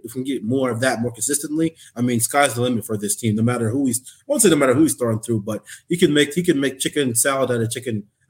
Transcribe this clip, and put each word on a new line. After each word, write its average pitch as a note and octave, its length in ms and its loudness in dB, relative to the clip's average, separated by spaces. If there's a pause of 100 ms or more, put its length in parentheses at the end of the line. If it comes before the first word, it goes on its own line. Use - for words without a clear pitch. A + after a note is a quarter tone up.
if A2+ 120 -16
we B2+ 80 -4
can - 0 -
get C3 200 -4
more B2+ 280 0
of A2+ 80 -4
that B2+ 200 0
more A#2+ 120 -2
consistently, D3+ 640 -2 (200)
I A#2+ 60 -6
mean, B2 180 2
sky's C#3 360 2
the A#2+ 60 -2
limit B2 260 -2
for G#2+ 100 -4
this G2+ 180 -4
team. G#2+ 200 0
No A2+ 80 0
matter A#2 260 0
who C#3 160 0
he's, - 140 0 (220)
I - 40 -20
won't C#4 160 0
say G3+ 80 6
no D#3+ 60 6
matter C3+ 180 4
who D#4 80 4
he's D#4 140 4
throwing A2+ 240 0
through, A2+ 220 -2
but G#2+ 220 -8 (260)
he F3 60 0
can E3+ 160 4
make, D3 220 2
he F3+ 80 0
can E3 180 2
make C#3 200 -4
chicken C3+ 340 -2
salad C3+ 380 0
out A#2+ 100 0
of A2 80 -2
chicken, A2+ 360 -6 (240)